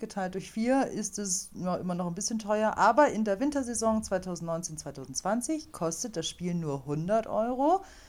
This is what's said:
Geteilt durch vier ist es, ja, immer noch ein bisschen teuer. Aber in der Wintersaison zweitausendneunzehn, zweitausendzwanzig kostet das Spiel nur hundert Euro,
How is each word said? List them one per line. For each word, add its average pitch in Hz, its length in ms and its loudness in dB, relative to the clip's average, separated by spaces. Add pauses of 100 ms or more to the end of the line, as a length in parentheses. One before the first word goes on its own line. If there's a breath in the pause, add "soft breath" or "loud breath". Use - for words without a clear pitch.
Geteilt 190 320 -4
durch 190 180 -6
vier 247 360 4
ist - 300 -6
es, 202 360 -4
ja, 180 240 -2
immer 175 180 -2
noch 180 120 -2
ein 170 80 -2
bisschen 214 240 -4
teuer. 214 380 2
Aber 285 320 8
in 214 140 0
der 196 160 2
Wintersaison 233 640 0
zweitausendneunzehn, 165 720 -4
zweitausendzwanzig 185 920 -4
kostet 170 460 -4
das 160 100 -4
Spiel 175 280 -4
nur 143 300 -2
hundert 165 420 0
Euro, 262 540 2 (280 loud breath)